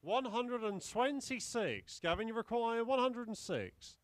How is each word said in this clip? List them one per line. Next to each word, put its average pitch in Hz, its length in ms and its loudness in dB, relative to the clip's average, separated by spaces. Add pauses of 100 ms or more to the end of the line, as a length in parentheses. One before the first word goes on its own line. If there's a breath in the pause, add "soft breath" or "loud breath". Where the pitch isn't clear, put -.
One 220 240 2
hundred 247 380 0
and 202 180 -2
twenty-six. 233 1160 0
Gavin, 175 280 2
you 226 60 -4
require 226 500 0
one 254 160 2
hundred 247 280 2
and 220 100 -6
six. - 680 -6